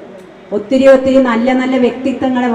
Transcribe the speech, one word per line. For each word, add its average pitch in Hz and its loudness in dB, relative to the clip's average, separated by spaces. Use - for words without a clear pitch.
ഒത്തിരി 262 -2
ഒത്തിരി 262 2
നല്ല 233 -2
നല്ല 254 -4
വ്യക്തിത്വങ്ങളെ 247 -4